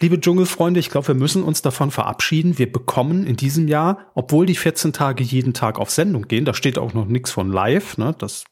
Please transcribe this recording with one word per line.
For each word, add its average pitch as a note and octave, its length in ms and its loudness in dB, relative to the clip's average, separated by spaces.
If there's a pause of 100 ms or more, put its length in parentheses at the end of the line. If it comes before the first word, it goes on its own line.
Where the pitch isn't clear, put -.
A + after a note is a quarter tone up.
liebe E3+ 200 4
Dschungelfreunde, F3+ 600 2
ich - 100 -4
glaub, C#3 160 -2
wir C#3+ 80 2
müssen D3+ 300 2
uns D#3 180 -2
davon C3+ 300 0
verabschieden. D#3+ 680 0
Wir A#2+ 120 0
bekommen D#3 540 0
in B2 120 0
diesem C#3+ 320 0
Jahr, D#3+ 300 2 (160)
obwohl D3+ 320 2
die F3+ 100 2
vierzehn D#3 360 0
Tage C3+ 300 0
jeden B2+ 320 0
Tag A2 240 -2
auf A2 120 -4
Sendung D3+ 380 0
gehen, A#2 160 0
da B2+ 100 0
steht C3 220 0
auch A2 160 -4
noch G#2+ 140 -2
nix B2 240 -2
von F#2+ 220 -2
live, A2 460 0
ne, C3+ 200 -2
das - 340 -10